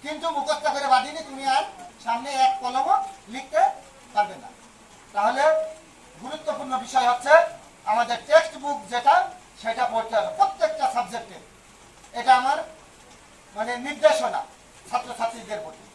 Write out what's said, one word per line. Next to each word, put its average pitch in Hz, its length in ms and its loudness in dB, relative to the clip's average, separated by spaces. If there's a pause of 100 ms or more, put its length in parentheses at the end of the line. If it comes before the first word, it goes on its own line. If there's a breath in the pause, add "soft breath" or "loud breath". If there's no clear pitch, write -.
কিন্তু 302 220 -8 (100)
মুখস্থ 285 280 -2 (100)
করে 277 200 -4
বাঁধিনি, 294 340 -2
তুমি 269 160 -12 (120)
আর 294 80 2 (400)
সামনে 247 260 -4 (140)
এক 262 80 4 (100)
কলমও 269 340 0 (380)
লিখতে 302 260 -2 (540)
পারবে 208 280 0
না। - 60 -18 (680)
তাহলে 240 280 0 (800)
গুরুত্বপূর্ণ 277 500 -8 (120)
বিষয় 254 260 2
হচ্ছে 247 220 2 (600)
আমাদের 233 260 0 (100)
টেক্সট 320 340 6
বুক 277 160 -4 (140)
যেটা, 254 220 4 (480)
সেটা 226 300 -2
পড়তে 226 240 -4
হবে - 220 0
প্রত্যেকটা 285 460 0 (100)
সাবজেক্টে। 220 440 -6 (800)
এটা 254 220 4
আমার 269 180 0 (960)
মানে 226 160 -4 (140)
নির্দেশনা 294 540 2 (500)
ছাত্রছাত্রীদের 226 760 -6
প্রতি। - 200 -18 (100)